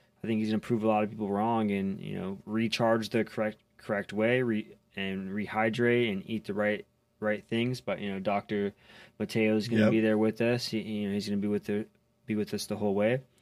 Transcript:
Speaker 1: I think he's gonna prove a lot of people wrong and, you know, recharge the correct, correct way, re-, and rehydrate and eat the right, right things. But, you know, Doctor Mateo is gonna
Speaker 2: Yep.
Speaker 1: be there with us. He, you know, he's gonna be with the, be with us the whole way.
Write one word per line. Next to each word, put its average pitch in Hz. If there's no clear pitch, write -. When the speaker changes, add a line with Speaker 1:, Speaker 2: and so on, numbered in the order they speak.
Speaker 1:
I 107
think 110
he's 110
gonna 110
prove 110
a 113
lot 107
of 101
people 107
wrong 110
and, 98
you 98
know, 95
recharge 113
the 113
correct, 107
correct 101
way, 117
re-, 107
and 95
rehydrate 110
and 95
eat 110
the 101
right, 104
right 104
things. 120
But, 98
you 101
know, 98
Doctor 101
Mateo 110
is 107
gonna 107
Speaker 2:
Yep. 107
Speaker 1:
be 110
there 110
with 110
us. 120
He, 110
you 104
know, 98
he's 101
gonna 101
be 104
with 104
the, 104
be 107
with 104
us 101
the 101
whole 104
way. 113